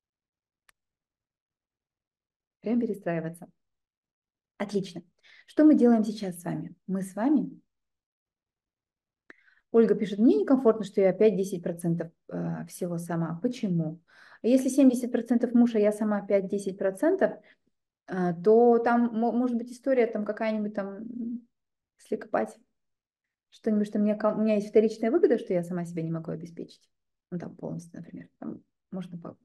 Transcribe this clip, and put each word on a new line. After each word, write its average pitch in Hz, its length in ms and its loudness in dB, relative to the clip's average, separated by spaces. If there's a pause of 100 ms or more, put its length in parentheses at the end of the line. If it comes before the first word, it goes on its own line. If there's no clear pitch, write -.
(2500)
Прям 233 200 -2
перестраиваться. 170 680 -6 (1120)
Отлично. 202 440 -6 (440)
Что - 180 4
мы 302 100 8
делаем 233 300 6
сейчас 190 360 -8
с - 40 -20
вами? 165 300 -8 (120)
Мы 185 160 -4
с - 120 -12
вами, 226 460 0 (2000)
Ольга 220 220 6
пишет, 202 240 -4
Мне 285 180 6
некомфортно, 240 480 2
что - 160 -2
я 190 120 4
пять-десять 190 500 0
процентов, 170 500 -4 (160)
э, 170 380 -8
всего 175 300 -8
сама. 170 460 -6
Почему? 170 580 -4 (420)
Если 262 260 2
семьдесят 254 420 4
процентов 240 420 0
муж, 233 220 4
а 214 60 2
я 208 100 4
сама 208 340 -2
пять-десять 196 540 -2
процентов, 202 540 0 (760)
э, 180 360 -2
то 233 360 6
там 240 340 2
мо-, 226 200 0
может 240 240 0
быть 226 160 -8
история 254 340 2
там 214 180 -6
какая-нибудь 214 500 -4
там, 196 220 -6
м, 233 520 -12 (500)
если - 180 -6
копать, - 400 -4 (960)
что-нибудь, 208 320 -2
что 214 120 -6
мне 208 180 2
ко-, 214 180 0
у 214 60 -4
меня 214 160 2
есть 202 120 -2
вторичная 226 420 2
выгода, 302 280 4
что - 140 -6
я 175 100 0
сама 170 220 -6
себя 170 180 -8
не 160 80 -4
могу 165 220 -6
обеспечить. 170 500 -14 (480)
Ну, 180 80 -8
там 165 160 -12
полностью, 165 460 -12
например, 170 280 -18 (100)
там - 240 -14 (280)
можно 175 260 -12
по-, - 280 -16